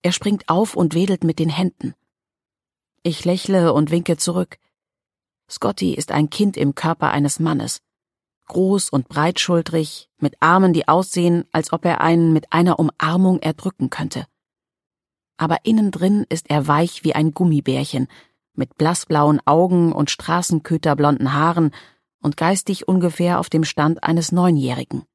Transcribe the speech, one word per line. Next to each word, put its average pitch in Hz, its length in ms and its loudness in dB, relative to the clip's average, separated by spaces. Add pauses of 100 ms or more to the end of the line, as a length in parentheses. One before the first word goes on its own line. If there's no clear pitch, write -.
Er 175 100 0
springt 202 360 -4
auf 190 260 0
und 165 200 0
wedelt 190 280 0
mit 165 160 0
den 165 100 0
Händen. 170 460 -4 (1080)
Ich 170 220 -4
lächle 175 480 2
und 151 180 2
winke 170 260 0
zurück. 175 420 -4 (920)
Scotty 190 440 -4
ist - 180 -6
ein 147 180 0
Kind 202 260 -2
im 143 180 -2
Körper - 360 -2
eines 143 280 0
Mannes. 156 440 -4 (680)
Groß 190 420 0
und 135 180 -2
breitschultrig, 165 1000 -2 (100)
mit 147 220 -2
Armen, 180 320 4
die 160 160 0
aussehen, 175 640 2
als 160 200 -2
ob 165 120 -6
er 175 160 0
einen 165 320 4
mit 156 200 0
einer 175 260 2
Umarmung 175 600 0
erdrücken 156 500 -6
könnte. - 360 -8 (1120)
Aber 160 280 -2
innen 220 260 2
drin 190 380 0
ist - 220 -6
er 147 180 0
weich 160 360 0
wie - 100 0
ein 156 180 0
Gummibärchen, 139 760 -2 (460)
mit - 220 -8
blassblauen 151 680 2
Augen 170 460 4
und 147 180 -2
straßenköterblonden 151 1200 0
Haaren 160 400 2 (480)
und 147 160 -4
geistig 190 520 -2
ungefähr 175 520 0
auf 156 100 -8
dem 160 140 0
Stand 156 380 0
eines 165 300 0
Neunjährigen. 139 720 0 (100)